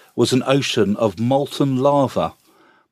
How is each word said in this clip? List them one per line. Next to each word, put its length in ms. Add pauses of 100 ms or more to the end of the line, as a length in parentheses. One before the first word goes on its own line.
(160)
was 160
an 140
ocean 500
of 240
molten 560
lava, 600 (560)